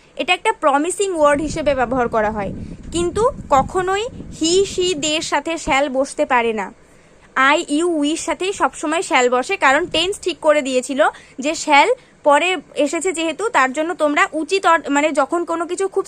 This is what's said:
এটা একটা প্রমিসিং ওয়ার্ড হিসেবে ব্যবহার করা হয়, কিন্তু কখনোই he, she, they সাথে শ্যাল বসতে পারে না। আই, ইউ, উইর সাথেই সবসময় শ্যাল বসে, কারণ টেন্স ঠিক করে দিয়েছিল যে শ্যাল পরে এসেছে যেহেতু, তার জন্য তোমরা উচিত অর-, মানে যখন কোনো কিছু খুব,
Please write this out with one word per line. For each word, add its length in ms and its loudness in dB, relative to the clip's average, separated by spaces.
এটা 160 -2
একটা 200 0
প্রমিসিং 640 0
ওয়ার্ড 280 4
হিসেবে 320 -2
ব্যবহার 340 0
করা 220 0
হয়, 220 -6
কিন্তু 380 0
কখনোই 580 2
he, 240 2
she, 180 0
they 260 -2
সাথে 380 -4
শ্যাল 300 0
বসতে 380 -2
পারে 260 2
না। 200 -6
আই, 320 4
ইউ, 200 0
উইর 280 0
সাথেই 360 -4
সবসময় 500 -2
শ্যাল 260 2
বসে, 280 0
কারণ 300 2
টেন্স 360 -2
ঠিক 180 -6
করে 220 4
দিয়েছিল 420 0
যে 160 -2
শ্যাল 400 4
পরে 320 4
এসেছে 380 0
যেহেতু, 360 -4
তার 240 2
জন্য 220 -4
তোমরা 380 2
উচিত 340 -2
অর-, 240 2
মানে 220 2
যখন 320 0
কোনো 220 -4
কিছু 220 -4
খুব, 200 -2